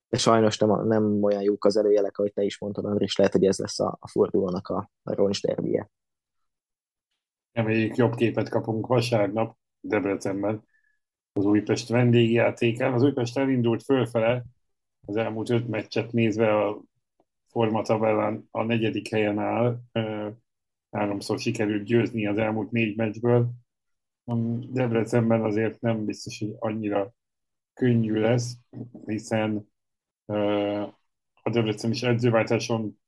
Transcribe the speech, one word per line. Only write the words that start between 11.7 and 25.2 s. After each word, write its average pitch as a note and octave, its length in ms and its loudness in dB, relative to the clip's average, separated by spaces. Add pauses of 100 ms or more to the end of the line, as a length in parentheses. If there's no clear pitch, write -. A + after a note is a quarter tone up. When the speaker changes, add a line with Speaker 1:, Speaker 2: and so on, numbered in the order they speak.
Speaker 2:
vendégjátékán. A#2+ 1040 2
Az B2 100 2
Újpest C3+ 340 0
elindult B2 460 0
fölfele, A#2+ 600 0 (640)
az G2+ 80 -6
elmúlt A2 340 -4
öt A#2+ 180 0
meccset G#2+ 440 -6
nézve G#2+ 540 2
a G2+ 160 -4 (680)
formatabellán A2 1040 0
a A2 120 -4
negyedik A2 460 -2
helyen G#2+ 300 0
áll. A2+ 400 0 (120)
Ö, G#2+ 380 -4 (640)
háromszor G2+ 480 -4
sikerült G#2+ 440 -2
győzni A2 440 0
az G2+ 100 -2
elmúlt A2 340 -2
négy A2+ 240 -2
meccsből. A2+ 540 2 (840)
Mm, A#2 260 -2 (100)
Debrecenben A2+ 760 0